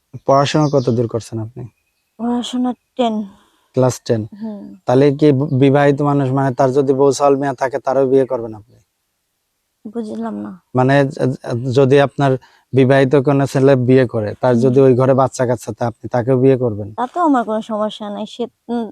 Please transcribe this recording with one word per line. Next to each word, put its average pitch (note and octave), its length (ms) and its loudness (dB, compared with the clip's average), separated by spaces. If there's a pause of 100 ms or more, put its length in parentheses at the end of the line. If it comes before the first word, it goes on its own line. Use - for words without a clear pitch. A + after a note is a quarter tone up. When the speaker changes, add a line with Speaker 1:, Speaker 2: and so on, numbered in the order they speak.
(260)
Speaker 1:
পড়াশোনা C#3+ 460 2
কত C3+ 180 0
দূর A#2 180 0
করছেন A2+ 320 -8
আপনি? A#2 240 -12 (560)
Speaker 2:
পড়াশোনা A#3+ 520 -4 (240)
টেন। A3+ 200 -2 (600)
Speaker 1:
ক্লাস B2+ 280 2
টেন। A2+ 180 -2 (120)
Speaker 2:
হুম। G#3 280 -12 (220)
Speaker 1:
তাহলে C3 280 4
কি D3 200 2
ব-, C3+ 280 0
বিবাহিত C#3+ 420 4
মানুষ C#3+ 300 0
মানে C3+ 240 -2
তার C3+ 160 2
যদি C#3 220 0
বউ C#3 180 2
ছাল C#3+ 240 2
মেয়ে C#3 200 -4
থাকে C3+ 240 -4
তারও C3+ 280 -2
বিয়ে C3+ 180 2
করবেন A#2 280 -8
আপনি? - 240 -20 (1080)
Speaker 2:
বুঝলাম A3 520 -10
না। G#3 140 -10 (240)
Speaker 1:
মানে C3+ 280 2
য-, C3+ 60 -2
য-, C#3 280 -4 (360)
যদি C3+ 260 4
আপনার C#3 320 0 (420)
বিবাহিত C3+ 420 4
কোনো C#3 320 2
ছেলে C3+ 280 2
বিয়ে B2+ 320 4
করে, G#2 260 -4
তার B2+ 200 0
Speaker 2:
হুম। A#2 100 2
Speaker 1:
যদি C3 180 2
ওই C3 140 6
ঘরে C3 180 2
বাচ্চা C3 320 0
কাচ্চা A#2+ 260 -6
থাকে, B2 140 -8
আপনি A2+ 240 -8
তাকেও B2 280 0
বিয়ে C3 200 4
করবেন? G#2+ 360 -6
Speaker 2:
তাতেও C4 320 -4
আমার C4 180 2
কোনো A3 180 -6
সমস্যা G#3+ 480 -8
নাই। G#3 160 -10
সে, - 180 -10 (240)
উম, A#3 240 -6